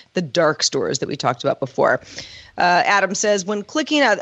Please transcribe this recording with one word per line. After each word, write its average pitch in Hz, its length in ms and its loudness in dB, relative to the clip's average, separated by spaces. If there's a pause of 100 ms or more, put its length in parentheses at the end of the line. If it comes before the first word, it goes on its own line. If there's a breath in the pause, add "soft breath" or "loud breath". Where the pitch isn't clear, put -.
(140 loud breath)
the 180 80 -2
dark 156 420 0
stores 113 360 -2
that - 100 -6
we - 80 -6
talked 135 260 -2
about 139 160 -2
before. - 400 0 (580 loud breath)
Uh, 175 280 4
Adam 196 300 2
says, 208 280 0
"When 208 200 -4
clicking 302 380 0
a, 220 200 4